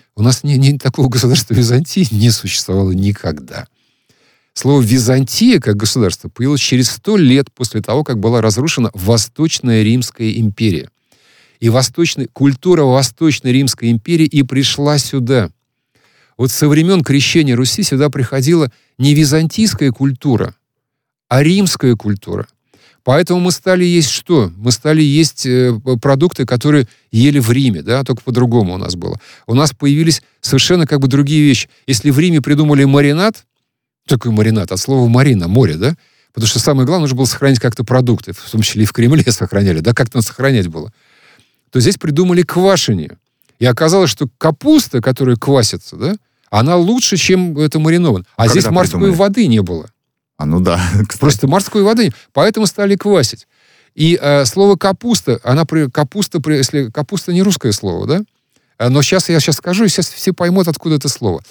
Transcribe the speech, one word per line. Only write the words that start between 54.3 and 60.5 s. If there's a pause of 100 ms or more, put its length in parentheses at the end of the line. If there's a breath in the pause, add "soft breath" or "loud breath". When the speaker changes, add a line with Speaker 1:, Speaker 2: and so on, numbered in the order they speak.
Speaker 1:
слово
«капуста»,
она
при-,
капуста
при-,
если,
капуста
не
русское
слово,
да? (580)
Э,
но
щас,
я
щас
скажу,
и
щас
все
поймут,